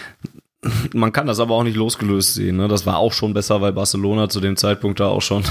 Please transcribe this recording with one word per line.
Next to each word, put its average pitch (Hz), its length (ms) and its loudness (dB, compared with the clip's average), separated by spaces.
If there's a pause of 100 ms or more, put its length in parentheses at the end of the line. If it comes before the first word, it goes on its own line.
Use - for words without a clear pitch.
(960)
Man 110 180 2
kann 147 140 0
das 110 120 -2
aber 117 160 2
auch 117 100 2
nicht 113 120 0
losgelöst 104 560 0
sehen, 95 240 -2
ne? 98 100 2
Das 104 200 0
war 92 100 0
auch 110 160 2
schon 107 220 -2
besser, 104 260 2
weil 98 140 0
Barcelona 101 560 0
zu 104 100 -4
dem 98 160 0
Zeitpunkt 101 440 0
da 101 80 2
auch 98 140 0
schon 101 280 0